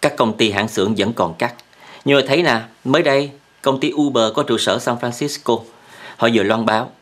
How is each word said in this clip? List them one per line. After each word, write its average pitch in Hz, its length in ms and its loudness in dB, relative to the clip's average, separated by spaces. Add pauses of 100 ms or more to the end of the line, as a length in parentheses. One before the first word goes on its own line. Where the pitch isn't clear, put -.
các 147 160 -2
công 110 200 0
ty 110 140 2
hãng 101 160 -2
xưởng 107 280 0
vẫn 101 180 -2
còn 87 200 -2
cắt. 120 200 -4 (520)
Như 139 160 4
thấy 139 220 0
nè, 120 180 2 (220)
mới 143 200 2
đây 143 280 0 (300)
công 135 180 0
ty 147 140 -2
Uber 120 400 0
có 147 100 0
trụ 117 140 0
sở 104 220 0
San 123 160 -2
Francisco, 120 680 -4 (560)
họ 117 160 0
vừa 107 100 4
loan 110 220 0
báo. 110 260 -2 (100)